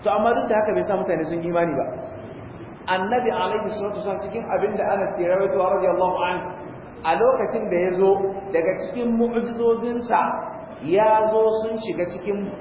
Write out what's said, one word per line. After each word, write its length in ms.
To, 60
amma 240
duk 140
da 80
haka 180
bai 100
sa 120
mutane 300
sun 180
imani 300
ba. 120
Annabi 460
alaihi 380
salatu 280
wasallam 240
cikin 240
abin 320
da 60
Anas 220
ke 100
rawaitowa 480
radiyallahu 440
anhu, 280
a 160
lokacin 480
da 120
ya 160
zo 180
daga 240
cikin 400
mu'jizozinsa, 1040
ya 460
zo 120
sun 160
shiga 280
cikin 400